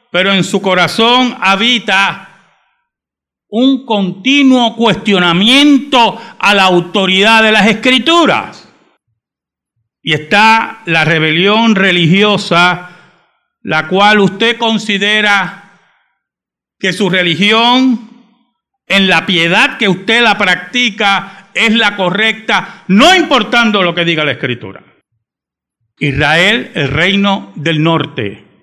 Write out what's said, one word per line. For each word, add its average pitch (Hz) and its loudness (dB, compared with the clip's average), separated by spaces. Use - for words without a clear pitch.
pero 185 0
en 190 0
su 190 -4
corazón 220 0
habita 196 -2
un 262 0
continuo 240 0
cuestionamiento 226 2
a 202 0
la 196 2
autoridad 190 2
de 220 2
las 214 2
Escrituras. 254 0
Y 156 -4
está 214 0
la 160 0
rebelión 170 0
religiosa, 180 0
la 156 -4
cual 208 2
usted 226 0
considera 208 -2
que 190 -2
su 185 -2
religión, 220 0
en 190 2
la 165 0
piedad 180 0
que 220 -2
usted 226 0
la 214 2
practica, 202 -4
es 214 0
la 214 0
correcta, 214 -4
no 277 4
importando 233 0
lo 175 -2
que 170 -2
diga 160 -2
la 143 -2
Escritura. 120 -10
Israel, 156 0
el 147 -4
reino 196 -2
del 156 -2
norte 131 -4